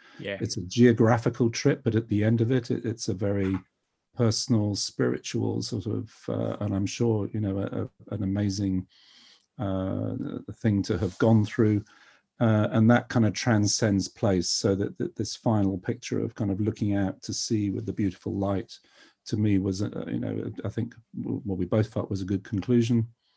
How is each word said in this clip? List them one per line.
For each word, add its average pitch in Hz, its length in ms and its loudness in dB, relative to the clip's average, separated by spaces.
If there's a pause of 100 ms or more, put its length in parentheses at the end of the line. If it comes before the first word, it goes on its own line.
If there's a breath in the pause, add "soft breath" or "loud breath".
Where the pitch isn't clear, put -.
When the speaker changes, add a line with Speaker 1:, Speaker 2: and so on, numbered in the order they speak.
(180 loud breath)
Speaker 1:
Yeah. 98 220 -8
Speaker 2:
it's 117 160 -4
a 101 60 -6
geographical 117 880 4
trip, - 340 0
but 110 100 0
at 113 140 0
the 104 160 0
end 113 160 2
of 113 100 2
it, 127 220 0
it, - 120 -4
it's 110 240 -6
a 101 60 -2
very 98 420 0 (600)
personal, 110 580 2
spiritual 117 880 -4
sort 113 240 -6
of, 107 260 -6 (160)
uh, 113 320 -4
and 104 140 -2
I'm 98 120 0
sure, 110 460 0
you 110 80 -4
know, 98 180 -2
a, 98 240 -4
a, - 320 -12
an 101 100 -4
amazing, 98 640 -2 (720 soft breath)
uh, 101 560 -4 (400)
thing 101 280 0
to 101 160 -2
have 92 200 -2
gone 113 260 6
through. 107 400 2 (560 soft breath)
Uh, 110 320 4
and 113 180 6
that 117 180 4
kind 117 160 2
of 104 80 2
transcends 104 760 2
place, 95 400 0
so - 260 2
that, 98 240 -4
that - 160 -4
this - 220 -6
final 101 420 2
picture 117 400 -6
of 110 160 -4
kind 101 160 -2
of 95 100 -2
looking 104 360 0
out 98 260 -2
to 107 100 -8
sea 107 380 -2
with 107 160 -6
the 98 60 -6
beautiful 98 420 -4
light, 98 420 -4 (500 soft breath)
to - 100 0
me 104 240 4
was, 98 220 -2
uh, - 260 -6
you - 100 -4
know, - 320 -4 (140)
I 98 40 -2
think 117 260 -6 (220)
w-, - 280 -6
what 95 140 -4
we 92 60 -2
both 107 280 0
felt - 180 -4
was 95 120 -4
a 92 40 -6
good 95 160 -2
conclusion. 117 640 2 (300)